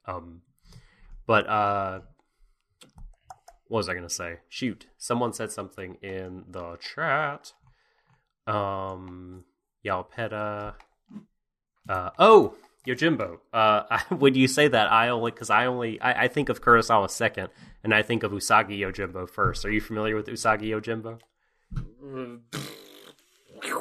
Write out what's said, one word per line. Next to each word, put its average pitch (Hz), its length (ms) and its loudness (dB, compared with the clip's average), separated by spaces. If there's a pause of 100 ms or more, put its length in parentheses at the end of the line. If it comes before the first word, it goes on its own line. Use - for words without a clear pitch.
Um, 87 360 -14 (840)
but, 107 220 2
uh, 101 520 -2 (1700)
what 110 120 -4
was 92 100 -4
I 90 40 -6
gonna 87 140 -10
say? 85 300 -10 (100)
Shoot. - 380 -8 (100)
Someone 120 380 -4
said 110 180 -8
something 95 500 -12
in 92 460 -12
the 87 300 -12
chat. 147 760 -6 (960)
Um, 92 960 -6 (400)
Yaopeta. 104 880 -6 (1120)
Uh, 92 320 -6
oh, 202 360 8 (320)
Yojimbo. 123 480 0 (180)
Uh, 107 340 4
<laughs> - 40 -20
I, 113 120 0 (120)
when 139 200 6
you 131 140 6
say 147 200 4
that, 110 220 4
I 117 200 4
only, 117 220 -2
'cause - 180 -12
I 113 160 4
only, 120 340 -4
I, 123 240 0
I 123 40 0
think 131 200 -2
of 127 140 -4
Kurosawa 113 480 6
second, 101 400 -2 (340)
and 110 100 2
I 107 80 6
think 113 200 -2
of 101 100 -4
Usagi 101 480 2
Yojimbo 92 480 -6
first. 92 380 -2
Are 104 40 -4
you 107 120 0
familiar 107 340 -4
with 107 120 -6
Usagi 107 420 -2
Yojimbo? 113 500 -6 (2500)